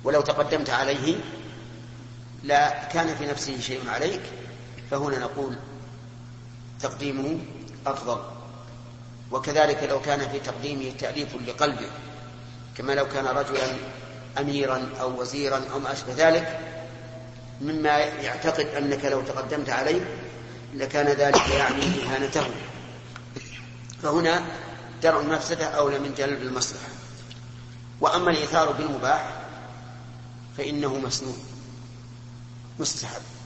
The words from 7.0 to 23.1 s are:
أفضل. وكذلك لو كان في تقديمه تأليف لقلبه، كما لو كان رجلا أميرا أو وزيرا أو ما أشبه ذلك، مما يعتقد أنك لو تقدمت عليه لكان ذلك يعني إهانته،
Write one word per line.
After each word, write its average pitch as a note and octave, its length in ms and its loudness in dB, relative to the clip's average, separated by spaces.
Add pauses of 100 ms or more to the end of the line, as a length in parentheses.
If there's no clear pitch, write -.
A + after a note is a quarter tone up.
أفضل. A#2+ 360 0 (1080)
وكذلك D3 520 4
لو C#3 180 2
كان C#3 280 0
في C#3 100 -2
تقديمه C3+ 580 -4
تأليف B2+ 380 -4 (120)
لقلبه، B2 420 0 (880)
كما C3 160 0
لو C#3 140 4
كان C#3 180 0
رجلا C3 500 2 (640)
أميرا C#3 520 2 (120)
أو B2+ 200 0
وزيرا C3+ 400 0 (100)
أو C#3 80 0
ما C#3 140 -2
أشبه C3 240 -6
ذلك، E3 420 6 (1000)
مما D3+ 360 6
يعتقد D3+ 680 2
أنك C#3+ 400 0
لو C3+ 160 4
تقدمت C3 480 -2
عليه D#3 480 2 (560)
لكان C#3+ 340 4
ذلك C#3 420 8
يعني C3+ 540 4
إهانته، C3+ 480 0 (1500)